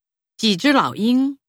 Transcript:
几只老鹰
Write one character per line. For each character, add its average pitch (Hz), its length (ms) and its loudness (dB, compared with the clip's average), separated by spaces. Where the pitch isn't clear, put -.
几 214 180 0
只 285 160 0
老 180 220 0
鹰 254 440 0